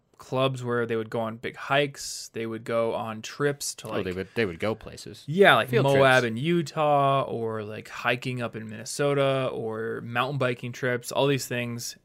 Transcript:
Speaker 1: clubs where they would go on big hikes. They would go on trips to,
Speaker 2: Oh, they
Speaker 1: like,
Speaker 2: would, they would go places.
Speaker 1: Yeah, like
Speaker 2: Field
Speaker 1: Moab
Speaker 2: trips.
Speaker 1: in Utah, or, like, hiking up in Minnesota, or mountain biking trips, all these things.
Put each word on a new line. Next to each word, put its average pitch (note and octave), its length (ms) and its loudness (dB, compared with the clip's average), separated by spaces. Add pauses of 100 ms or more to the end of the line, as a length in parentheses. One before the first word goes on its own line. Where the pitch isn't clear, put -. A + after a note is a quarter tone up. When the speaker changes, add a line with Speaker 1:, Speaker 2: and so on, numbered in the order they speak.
(180)
Speaker 1:
clubs C3 440 -2
where A#2+ 240 -2
they A#2 80 -2
would A2 160 -4
go A#2+ 100 -4
on A2+ 160 -4
big A2+ 200 -10
hikes. - 760 -2
They A2+ 140 -6
would A2+ 160 -8
go A#2 320 0
on A2 280 -6
trips - 540 -4
to, - 120 -14
Speaker 2:
Oh, G#2+ 80 -6
they G2+ 80 -2
Speaker 1:
like, F#2 120 -4
Speaker 2:
would, F#2+ 180 -6
they A#2 120 2
would E2+ 140 -6
go G#2+ 160 0
places. - 500 -14
Speaker 1:
Yeah, D#3+ 300 8
like A2+ 140 2
Speaker 2:
Field G3 140 4
Speaker 1:
Moab C3+ 380 8
Speaker 2:
trips. A#2 80 0
Speaker 1:
in A2+ 60 -4
Utah, D3 880 2
or, A2+ 400 -4
like, G#2 240 -10
hiking B2+ 520 -2
up A2+ 140 -6
in A2 160 -10
Minnesota, C3+ 840 0
or A2+ 520 -6
mountain B2+ 340 -2
biking B2+ 320 -2
trips, B2 400 -4
all C3+ 160 2
these C#3 220 0
things. A#2+ 560 -6